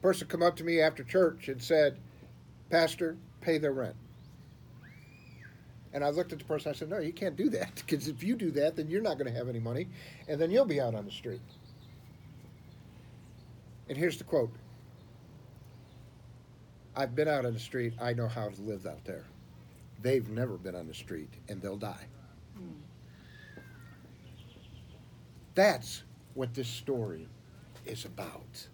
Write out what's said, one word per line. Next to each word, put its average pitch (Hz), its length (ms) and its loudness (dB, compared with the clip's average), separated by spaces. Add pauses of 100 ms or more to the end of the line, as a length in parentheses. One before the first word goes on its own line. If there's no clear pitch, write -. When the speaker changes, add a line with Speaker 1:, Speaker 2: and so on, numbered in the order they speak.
Speaker 1:
Person 185 280 4
come 170 140 2
up 175 140 8
to 160 80 -6
me 170 160 6
after 156 220 6
church 165 460 4
and 131 120 -4
said, 151 380 6 (720)
"Pastor, 165 460 4 (240)
pay 165 180 4
their 151 140 4
rent." 123 240 -2 (2000)
And 143 120 0
I 143 60 6
looked 175 220 0
at 156 60 -6
the - 60 -14
person, 151 260 -2
I 147 40 -2
said, 156 140 -6
"No, 202 100 -2
you 165 140 -2
can't 180 240 -2
do 220 140 4
that, - 340 -4
<laughs> - 40 -10
'cause 143 180 2
if 147 160 -6
you 220 140 2
do 185 160 0
that, 147 240 4
then 156 120 -2
you're 190 140 2
not 190 160 2
gonna 123 140 0
have 123 160 -2
any 117 100 -2
money, 123 300 -2 (400)
and 147 120 0
then 165 120 4
you'll 262 140 8
be 147 140 2
out 117 140 2
on 104 100 -4
the 101 60 -8
street." 120 300 -8 (2500)
And 135 100 -4
here's 165 200 2
the - 60 -10
quote. 123 280 2 (2500)
"I've 120 220 0
been 151 120 4
out 143 160 4
on 120 100 0
the 107 60 -4
street. 117 400 -2
I 120 120 0
know 117 160 2
how 113 220 -2
to 101 120 -12
live 101 240 -4
out 78 180 -10
there. 82 200 -8 (760)
They've 127 280 4
never 110 280 -2
been 90 200 -6
on 85 100 -6
the 78 80 -10
street, - 360 -8 (180)
and 95 120 -8
they'll 98 160 -4
die." 101 300 -8 (500)
Speaker 2:
Hmm. 147 240 -12 (2750)
Speaker 1:
That's 185 480 4 (300)
what 123 200 -4
this 123 140 -4
story 98 600 -4 (560)
is 113 200 -8
about - 680 -12